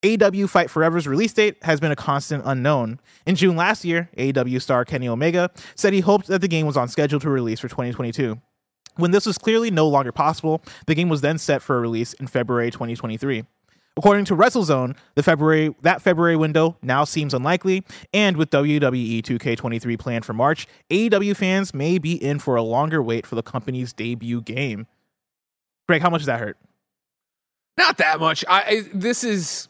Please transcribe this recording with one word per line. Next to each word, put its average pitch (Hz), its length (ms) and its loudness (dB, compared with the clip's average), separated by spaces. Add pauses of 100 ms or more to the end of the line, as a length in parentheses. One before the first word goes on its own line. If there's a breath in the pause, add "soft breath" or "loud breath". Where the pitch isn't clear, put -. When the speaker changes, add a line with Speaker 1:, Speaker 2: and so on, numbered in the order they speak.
Speaker 1:
A 202 40 6
E 226 80 2
W 196 300 2
Fight 170 220 2
Forever's 165 380 0
release 175 240 0
date 208 320 2
has 160 160 2
been 151 140 0
a - 20 0
constant 139 500 -4
unknown. 131 540 0 (260 soft breath)
In 180 120 0
June 180 180 4
last 180 300 0
year, 170 320 -2
A 131 100 0
E 139 60 0
W 127 260 0
star 123 240 0
Kenny 127 240 -4
Omega 165 420 0 (260 loud breath)
said 196 180 2
he 196 80 2
hoped 202 260 2
that 190 140 0
the 190 80 0
game 160 180 0
was 139 80 -2
on 120 140 0
schedule 147 320 0
to 156 80 -4
release 120 320 -2
for 123 80 -10
twenty 120 240 -6
twenty-two. 117 440 -4 (600)
When 175 140 0
this 202 140 2
was 202 120 -2
clearly 226 340 0
no 156 160 4
longer 139 240 2
possible, 156 500 -2 (260 loud breath)
the 160 80 2
game 175 120 0
was 156 140 0
then 151 160 0
set 143 240 0
for 131 160 -2
a - 20 2
release 117 320 -2
in 131 160 -12
February 120 420 -2
twenty 117 280 -8
twenty-three. 113 480 -6 (500)
According 202 300 6
to 190 100 0
WrestleZone, 156 640 2 (180 soft breath)
the 143 80 2
February, 156 500 2 (100)
that 170 180 2
February 170 340 2
window 160 460 2
now 131 240 0
seems 147 280 -4
unlikely, 180 520 0 (280 loud breath)
and 202 220 2
with 151 140 0
W 147 320 2
W 127 240 0
E 113 160 -2
two 120 180 -4
K 120 160 -2
twenty-three 117 400 -6
planned 117 300 -6
for 120 80 -8
March, 135 340 0 (220 soft breath)
A 170 60 0
E 220 140 2
W 202 240 2
fans 190 400 -2
may 156 240 0
be 160 140 -2 (100)
in 143 180 -2
for 127 180 0
a 117 40 2
longer 143 400 0
wait 117 240 -2
for - 100 -10
the 113 80 -4
company's 127 500 -8
debut 117 480 -6
game. 113 440 -6 (1000)
Greg, 160 140 2
how 175 80 2
much 165 120 0
does 143 40 -8
that 120 160 -2
hurt? 107 160 -10 (1200)
Speaker 2:
Not 339 200 2
that 156 220 0
much. 160 280 0
I, 190 140 4
I, 214 200 0 (120)
this 220 300 -2
is 202 460 -4